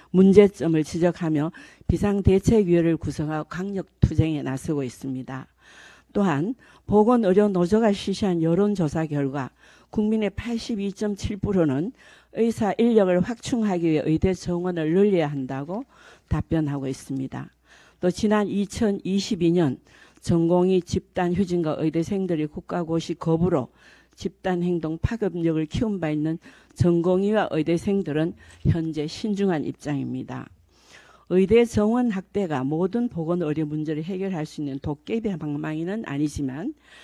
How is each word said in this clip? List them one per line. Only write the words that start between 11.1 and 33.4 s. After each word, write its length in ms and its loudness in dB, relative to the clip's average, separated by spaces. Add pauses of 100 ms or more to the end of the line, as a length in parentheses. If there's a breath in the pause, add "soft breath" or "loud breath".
프로는 540 2 (400 loud breath)
의사 460 0
인력을 420 4
확충하기 680 -2
위해 140 2
의대 280 2
정원을 600 -2
늘려야 340 4
한다고 580 -6 (440 loud breath)
답변하고 580 -2
있습니다. 640 -8 (500 soft breath)
또 100 2
지난 360 2
이천이십이 1080 0
년 260 2 (420 loud breath)
전공의 600 2
집단 520 -4
휴진과 440 0
의대생들이 680 -2
국가고시 680 -4
거부로 540 0 (460 soft breath)
집단 480 -4
행동 360 -2
파급력을 680 -2
키운 340 -2
바 100 -2
있는 280 -2 (360 loud breath)
전공의와 760 2
의대생들은 840 0 (260 loud breath)
현재 460 0
신중한 580 -2
입장입니다. 840 -8 (840 loud breath)
의대 340 6
정원 460 2
확대가 520 -4
모든 460 -2
보건 340 -2